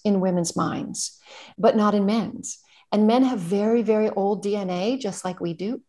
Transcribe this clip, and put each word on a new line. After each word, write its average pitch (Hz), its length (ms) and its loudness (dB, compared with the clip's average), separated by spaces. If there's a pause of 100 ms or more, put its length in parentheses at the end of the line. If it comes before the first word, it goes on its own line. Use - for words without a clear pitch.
in 202 160 2
women's 180 360 0
minds, - 640 -4 (380)
but 220 200 4
not 208 180 4
in 202 100 2
men's. - 540 -4 (320)
And 214 160 4
men 247 160 6
have 254 160 0
very, 202 440 0
very 214 260 2
old 196 340 -2
D 202 140 -2
N 190 120 -4
A, 190 280 -2
just 196 260 -8
like 185 160 -6
we 170 140 -4
do. 190 360 -6